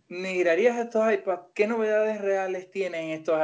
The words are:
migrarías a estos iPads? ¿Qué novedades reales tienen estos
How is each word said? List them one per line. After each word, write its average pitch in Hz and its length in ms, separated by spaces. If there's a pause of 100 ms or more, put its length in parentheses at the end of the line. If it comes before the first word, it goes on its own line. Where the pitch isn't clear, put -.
migrarías 185 720
a 240 60
estos 226 300
iPads? 190 400
¿Qué 208 140
novedades 214 540
reales 190 500
tienen 170 400
estos 156 320